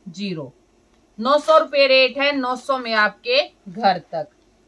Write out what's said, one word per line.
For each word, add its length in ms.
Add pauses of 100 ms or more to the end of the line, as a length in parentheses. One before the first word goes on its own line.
ज़ीरो, 440 (680)
नौ 200
सौ 200
रुपये 280
रेट 320
है, 180
नौ 200
सौ 220
में 160
आपके 480 (260)
घर 300
तक। 300 (400)